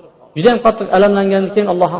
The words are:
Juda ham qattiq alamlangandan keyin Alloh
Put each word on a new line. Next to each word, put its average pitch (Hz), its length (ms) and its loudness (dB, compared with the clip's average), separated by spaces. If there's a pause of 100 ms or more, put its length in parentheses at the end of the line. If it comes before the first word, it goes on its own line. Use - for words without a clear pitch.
(360)
Juda 170 140 2
ham 233 100 -2
qattiq 214 280 -2
alamlangandan 196 600 0
keyin 208 180 -2
Alloh 180 320 0